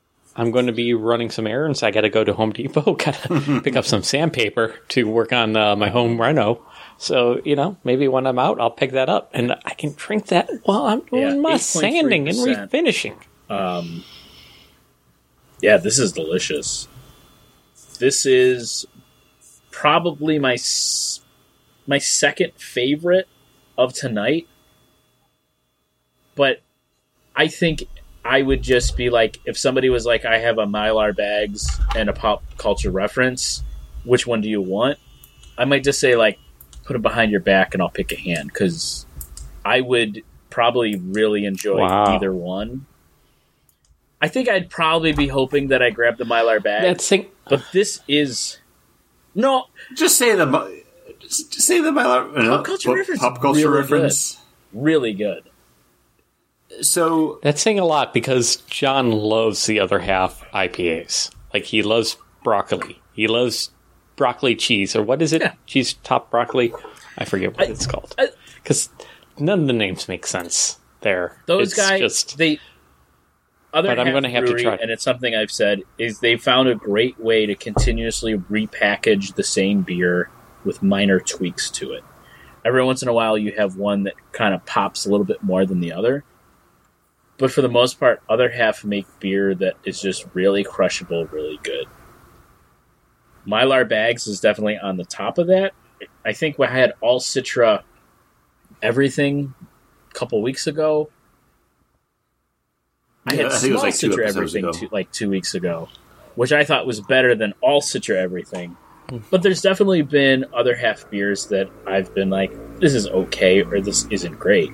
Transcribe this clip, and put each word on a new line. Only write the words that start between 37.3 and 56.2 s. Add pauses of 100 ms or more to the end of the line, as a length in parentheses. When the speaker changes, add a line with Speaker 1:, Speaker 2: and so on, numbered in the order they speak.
Speaker 2:
your
back
and
I'll
pick
a
hand,"
'cause (580)
I
would (260)
probably
really
enjoy
Speaker 1:
Wow.
Speaker 2:
either
one. (1400)
I
think
I'd
probably
be
hoping
that
I
grabbed
the
Mylar
Bag.
Speaker 1:
That's
thing- (240)
Speaker 2:
But (120)
this
is, (760)
no. (300)
Speaker 3:
Just
say
the
Mi-, (360)
just,
just
say
the
Mylar, (140)
Speaker 2:
Pop
Culture
Speaker 3:
Pop,
Speaker 2:
Reference
Speaker 3:
Pop
Culture
Speaker 2:
really
Speaker 3:
Reference. (360)
Speaker 2:
good.
Really
good. (1400)